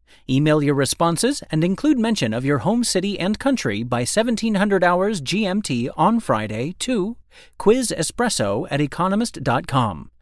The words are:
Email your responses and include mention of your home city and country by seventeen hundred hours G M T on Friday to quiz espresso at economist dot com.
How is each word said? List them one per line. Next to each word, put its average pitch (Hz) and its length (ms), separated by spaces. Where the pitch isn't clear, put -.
Email 151 360
your 143 100
responses 170 760
and 160 120
include 240 360
mention 214 340
of 123 100
your 139 160
home 233 240
city 196 360
and 190 180
country 120 460
by 123 200
seventeen 220 520
hundred 196 280
hours 180 380
G 208 240
M 190 160
T 127 340
on 226 240
Friday 110 600
to 233 380
quiz 233 360
espresso 151 760
at 143 100
economist 190 600
dot 123 240
com. 113 420